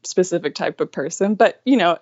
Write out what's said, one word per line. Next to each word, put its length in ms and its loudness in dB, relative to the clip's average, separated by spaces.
specific 520 -2
type 260 -6
of 120 -6
person." 420 -2
But, 300 2
you 120 4
know, 260 2